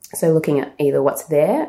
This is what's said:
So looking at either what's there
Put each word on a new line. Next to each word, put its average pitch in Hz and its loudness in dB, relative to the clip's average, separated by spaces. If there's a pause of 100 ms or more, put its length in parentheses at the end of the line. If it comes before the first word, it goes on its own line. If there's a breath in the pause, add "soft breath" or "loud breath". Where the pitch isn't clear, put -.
(140)
So 165 0
looking 156 0
at - -8
either 139 0
what's 139 0
there 165 0